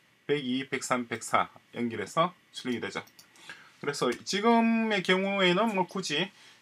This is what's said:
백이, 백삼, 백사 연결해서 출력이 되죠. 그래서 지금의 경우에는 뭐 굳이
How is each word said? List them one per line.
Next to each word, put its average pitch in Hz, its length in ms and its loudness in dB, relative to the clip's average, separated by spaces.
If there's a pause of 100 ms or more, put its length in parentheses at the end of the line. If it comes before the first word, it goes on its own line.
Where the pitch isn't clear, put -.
(260)
백이, 135 420 -2
백삼, 123 400 -2
백사 110 400 0 (260)
연결해서 117 600 -2 (180)
출력이 123 280 -6
되죠. 90 220 -6 (800)
그래서 139 300 0
지금의 226 920 2
경우에는 196 720 2
뭐 185 120 2
굳이 180 440 -4 (300)